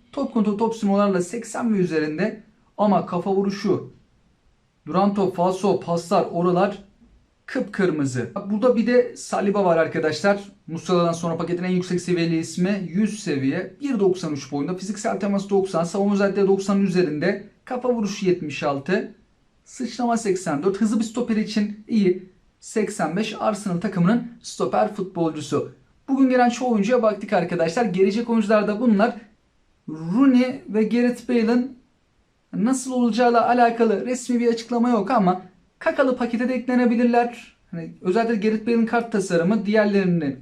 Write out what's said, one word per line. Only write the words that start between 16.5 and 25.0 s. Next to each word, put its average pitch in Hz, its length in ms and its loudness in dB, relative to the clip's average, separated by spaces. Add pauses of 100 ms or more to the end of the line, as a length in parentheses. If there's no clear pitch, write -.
üzerinde. 175 680 0 (160)
Kafa 247 280 -2
vuruşu 208 320 -4
yetmiş 170 380 -2
altı. 139 520 -2 (500)
Sıçrama 233 520 -2
seksen 180 460 -2
dört. 196 180 0
Hızı 220 180 2
bir 226 40 0
stoper - 320 -4
için 214 520 -2
iyi. 190 420 0 (320)
seksen 180 540 -4
beş 220 240 -4
Arsenal 202 420 -2
takımının 208 460 2 (140)
stoper 202 520 -2
futbolcusu. 156 800 -4 (360)